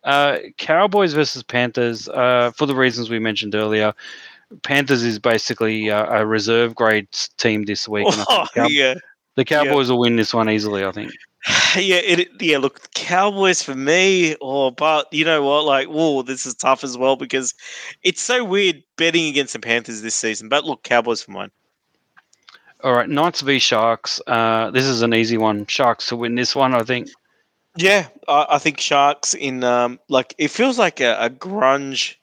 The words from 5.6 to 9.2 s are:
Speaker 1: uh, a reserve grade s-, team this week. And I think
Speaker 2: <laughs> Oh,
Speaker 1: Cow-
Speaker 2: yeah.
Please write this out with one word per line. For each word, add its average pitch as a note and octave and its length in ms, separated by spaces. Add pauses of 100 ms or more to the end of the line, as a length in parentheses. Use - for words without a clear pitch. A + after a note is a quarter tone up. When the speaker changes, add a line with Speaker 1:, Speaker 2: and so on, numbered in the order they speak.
Speaker 1:
uh, G#2+ 160 (140)
a G#2+ 60
reserve A2+ 480
grade A2 380
s-, - 240
team G#2+ 280
this G2+ 240
week. G#2 180
And G3+ 80
I G#2 100
think - 40
Speaker 2:
<laughs> - 20
Oh, - 240
Speaker 1:
Cow- A#2 140
Speaker 2:
yeah. C3+ 260 (420)